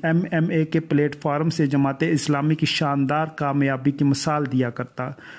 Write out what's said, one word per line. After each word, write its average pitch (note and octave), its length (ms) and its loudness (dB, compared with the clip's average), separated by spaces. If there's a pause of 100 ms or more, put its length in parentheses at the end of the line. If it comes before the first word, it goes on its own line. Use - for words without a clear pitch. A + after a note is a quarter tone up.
एमएमए E3 600 2
के D#3+ 140 0
प्लेटफार्म D3 680 0
से D3+ 180 0
जमात C#3 360 0
इस्लामी D3+ 520 0
की D#3 100 0
शानदार D3 720 0
कामयाबी C#3 520 2
की C#3+ 140 0
मिसाल D3 400 2
दिया B2+ 240 0
करता। B2+ 480 -8 (220)